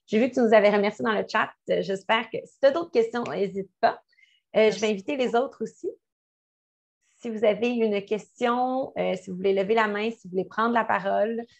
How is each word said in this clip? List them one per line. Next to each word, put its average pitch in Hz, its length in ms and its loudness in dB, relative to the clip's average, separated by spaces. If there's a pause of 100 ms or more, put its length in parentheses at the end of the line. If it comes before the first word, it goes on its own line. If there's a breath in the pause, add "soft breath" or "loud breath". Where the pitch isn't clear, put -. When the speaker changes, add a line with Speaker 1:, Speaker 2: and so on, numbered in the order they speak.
Speaker 1:
j'ai 214 120 0
vu 254 100 2
que 254 60 -10
tu 262 60 0
nous 226 120 4
avais 208 160 6
remercié 208 340 0
dans 226 120 -2
le 190 120 -2
chat. - 240 -2 (200)
Euh, 165 100 0
j'espère 196 480 -4
que - 160 -12
si - 160 -20
tu 269 60 4
as 285 40 8
d'autres - 200 -2
questions, 233 340 0
n'hésite 190 460 -4 (100)
pas. - 180 2 (580 soft breath)
Euh, 214 140 6
je 196 80 -4
vais 214 100 0
Speaker 2:
Merci. 214 40 0
Speaker 1:
inviter 208 240 -6
les 240 180 -2
autres 247 300 -2
aussi. - 260 -10 (1300)
Si 233 140 -10
vous 220 140 -2
avez 214 260 2
une 220 340 0
question, 247 920 -2
euh, 185 200 -2
si 185 140 -14
vous 180 60 -8
voulez 196 180 2
lever 196 200 2
la 220 140 4
main, 208 220 -4
si 226 180 -14
vous 170 40 -12
voulez 185 120 -2
prendre 226 280 -2
la 226 120 0
parole, 202 600 -2 (160 soft breath)